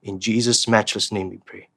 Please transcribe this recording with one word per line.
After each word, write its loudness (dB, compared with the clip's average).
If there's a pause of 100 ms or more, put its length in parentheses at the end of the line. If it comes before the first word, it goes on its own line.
In -8
Jesus' 2
matchless 2
name -2
we -12
pray. -20